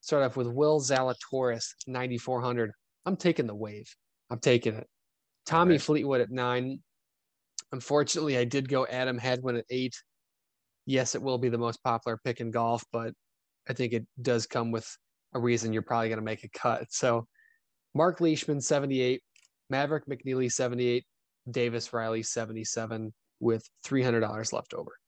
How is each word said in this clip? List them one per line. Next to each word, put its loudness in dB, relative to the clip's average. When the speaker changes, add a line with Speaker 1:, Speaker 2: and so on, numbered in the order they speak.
Speaker 1:
Start 2
off -2
with -2
Will 4
Zalatoris, 0
ninety-four -2
hundred. 0
I'm 2
taking 2
the -6
wave. -10
I'm -6
taking 4
it. -12
Tommy 6
Speaker 2:
All -
right. 4
Speaker 1:
Fleetwood 2
at 0
nine. -2
Unfortunately, 0
I 4
did -2
go 0
Adam -2
Hadwin -2
at -4
eight. -2
Yes, 0
it -4
will 0
be 2
the 0
most -2
popular -2
pick -2
in -4
golf, 0
but -4
I -2
think -2
it -2
does 2
come -2
with -6
a -2
reason 2
you're 0
probably 0
gonna -4
make -6
a -14
cut. -2
So 0
Mark 4
Leishman, 2
seventy-eight, 0
Maverick 0
McNeely, -2
seventy-eight, 0
Davis -2
Riley, -2
seventy-seven, -6
with 2
three 2
hundred 4
dollars -2
left -6
over. -10